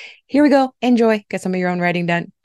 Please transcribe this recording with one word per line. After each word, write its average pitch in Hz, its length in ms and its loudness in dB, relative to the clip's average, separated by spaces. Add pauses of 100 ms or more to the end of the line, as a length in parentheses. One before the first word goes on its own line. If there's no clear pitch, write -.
(280)
Here 285 160 2
we 294 60 4
go. 262 300 2
Enjoy. 226 480 0
Get 185 140 -8
some 185 140 -4
of 185 40 -4
your 180 100 -2
own 180 100 -4
writing 175 260 -2
done. 170 260 -4 (140)